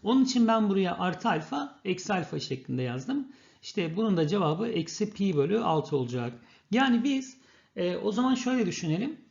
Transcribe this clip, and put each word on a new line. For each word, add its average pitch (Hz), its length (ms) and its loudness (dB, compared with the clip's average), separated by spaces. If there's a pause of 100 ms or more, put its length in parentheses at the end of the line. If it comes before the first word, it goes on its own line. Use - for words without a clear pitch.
Onun 254 220 4
için 240 240 4
ben 220 200 4
buraya 190 300 2
artı 180 300 -2
alfa, 262 560 -4
eksi 185 280 -2
alfa 165 280 -2
şeklinde 127 420 -6
yazdım. 147 460 -4 (340)
İşte 165 340 -4
bunun 214 200 2
da 160 100 2
cevabı 180 420 0
eksi 202 420 -4
pi 196 260 0
bölü 165 220 2
altı 151 380 0
olacak. 123 360 -2 (380)
Yani 240 340 2
biz, 269 320 -2 (400)
e, 180 200 -2
o 208 160 -2
zaman 254 220 2
şöyle 247 320 0
düşünelim. 175 500 -2 (140)